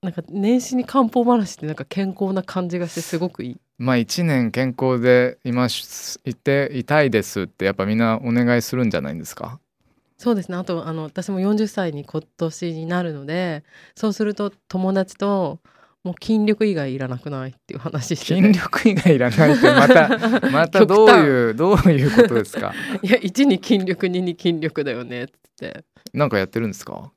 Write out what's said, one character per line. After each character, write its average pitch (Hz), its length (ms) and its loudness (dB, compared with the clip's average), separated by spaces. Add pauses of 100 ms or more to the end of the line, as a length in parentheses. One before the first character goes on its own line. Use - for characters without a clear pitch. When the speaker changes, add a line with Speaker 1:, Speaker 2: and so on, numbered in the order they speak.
Speaker 1:
な 185 80 -6
ん - 20 -12
か 175 160 -10
年 208 320 0
始 247 140 -8
に 247 100 -2
漢 262 220 0
方 233 180 0
話 233 300 0
っ - 20 -20
て - 80 -12
な 151 60 -6
ん 151 40 -8
か - 80 -12
健 196 340 -6
康 190 140 -4
な 190 120 -4
感 180 260 -6
じ 175 80 -6
が 175 100 -4
し 165 60 -14
て 170 80 -8
す 170 160 -6
ご 175 140 -4
く - 120 -12
い 123 60 -8
い。 120 80 -16 (220)
Speaker 2:
ま 127 140 0
あ、 123 40 2
「一 120 260 -2
年 127 280 0
健 127 280 -4
康 131 220 0
で 123 420 4
い 127 80 -6
ま 123 180 0
し-、 - 540 -12
い 127 120 -8
て、 139 400 -2
い 123 80 -6
た 151 180 2
い 139 80 2
で 107 140 2
す」 - 200 -6
っ 85 40 -6
て - 180 -6
や 98 60 2
っ - 20 -4
ぱ 98 140 -4
み 107 80 0
ん - 20 0
な 113 260 0
お 120 80 -4
願 120 240 0
い 117 60 0
す - 140 -8
る 127 100 -2
ん 107 60 0
じ 87 40 -4
ゃ 80 60 -2
な 69 80 -8
い 76 60 -10
ん - 20 -12
で - 80 -12
す - 100 -18
か？ - 240 -14 (600)
Speaker 1:
そ 240 120 -2
う 226 40 2
で 190 80 -6
す - 60 -14
ね。 180 80 -8
あ 180 60 -8
と、 165 240 -6
あ 160 60 -8
の、 160 100 -8
私 175 280 -10
も 190 80 -4
四 202 180 0
十 214 100 -2
歳 185 260 -6
に 143 120 -12
今 156 160 -8 (160)
年 165 360 -6
に 160 120 -10
な 175 160 -4
る 170 120 -6
の 139 120 -14
で、 160 380 -6 (320)
そ 220 140 -4
う 202 40 -4
す 220 100 -4
る 208 120 -4
と 202 160 -6 (160)
友 185 260 -2
達 190 240 -4
と、 190 420 -2 (460)
「も 180 60 -8
う 170 120 -8
筋 220 220 0
力 214 220 0
以 196 80 -2
外 139 180 -4
い 135 60 -6
ら 131 80 -6
な 127 100 -6
く 147 140 -12
な 131 160 -8
い？」 - 40 -12
っ - 20 -20 (120)
て - 80 -16
い - 40 -12
う - 20 -12
話 151 360 -6
し - 40 -10
て - 160 -2
て。 - 0 -
Speaker 2:
筋 196 180 6
力 - 360 0
以 202 40 0
外 175 220 6
い - 20 2
ら 123 140 2
な 151 160 6
い 147 80 6
っ 240 40 0
て 247 40 2
ま - 240 8
た、 175 220 8 (200)
Speaker 1:
<laughs> 240 220 0
Speaker 2:
ま 165 160 2
た 185 180 6
ど 202 200 6
う 214 40 10
い 139 400 6
う、 107 60 -4
Speaker 1:
極 175 200 2
端。 - 100 2
Speaker 2:
ど 180 60 8
う - 40 6
い 135 100 2
う 127 100 0
こ 240 120 8
と 131 80 0
で 110 100 0
す - 100 -14
か？ 98 160 -6 (180)
Speaker 1:
<laughs> 226 120 -6
い 190 80 -4
や、 240 120 4
「一 233 260 0
に 190 140 2
筋 208 180 0
力、 185 280 -4
二 180 140 -2
に 180 180 -6
筋 170 200 -2
力 151 240 -6
だ 139 80 -4
よ 120 120 -8
ね」 123 220 -10
っ - 20 -18
つ - 40 -20
っ - 20 -20 (260)
て。 - 240 -14 (300)
Speaker 2:
な 143 140 0
ん - 20 -2
か 110 80 0
や 95 80 2
っ - 20 -12
て 113 120 -6
る 117 80 -4
ん - 20 -4
で 95 80 -12
す - 80 -18
か？ - 320 -14